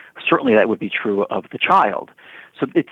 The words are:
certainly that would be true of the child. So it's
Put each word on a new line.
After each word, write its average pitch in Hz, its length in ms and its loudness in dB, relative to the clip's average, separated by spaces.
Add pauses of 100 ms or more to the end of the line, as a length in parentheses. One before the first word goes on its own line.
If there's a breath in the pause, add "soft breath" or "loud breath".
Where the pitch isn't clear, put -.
(280 loud breath)
certainly 135 280 2
that 104 120 4
would 107 120 -2
be 98 100 -6
true 101 360 -4
of 98 260 -6
the 127 80 -12
child. 139 500 0 (500 loud breath)
So 143 160 -2
it's 160 160 0